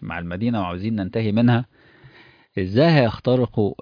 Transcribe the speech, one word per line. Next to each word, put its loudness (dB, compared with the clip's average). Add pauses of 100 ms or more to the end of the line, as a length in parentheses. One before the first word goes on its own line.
مع -10
المدينة -4
وعاوزين -4
ننتهي -4
منها، 2 (920)
ازاي 2
هيخترقوا 2